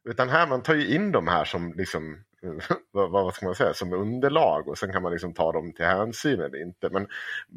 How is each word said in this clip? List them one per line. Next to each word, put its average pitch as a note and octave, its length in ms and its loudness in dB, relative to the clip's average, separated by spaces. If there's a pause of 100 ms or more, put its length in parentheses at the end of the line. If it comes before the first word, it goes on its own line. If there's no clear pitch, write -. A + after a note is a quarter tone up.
utan B2 240 0
här D#3+ 180 4
man C3 160 0
tar D#3+ 120 2
ju C#3+ 200 2
in G3 180 2
de F2+ 160 2
här E2+ 160 4
som E2+ 280 -4
liksom, D#2+ 520 -6 (180)
<laughs> F2 480 -4
vad, G2 200 2
vad F#2 240 2
ska - 120 -6
man F2+ 80 -2
säga, G2+ 200 2
som F2+ 180 -6
underlag A2+ 760 2
och D2 100 -6
sen G2 140 -6
kan F#2 100 0
man F2 100 -2
liksom E2+ 220 -6
ta E2 180 2
dem E2 200 -4
till E2+ 120 -2
hänsyn G#2+ 560 2
eller C#2+ 220 -6
inte. F2 280 -6
Men, F#2+ 160 -2 (500)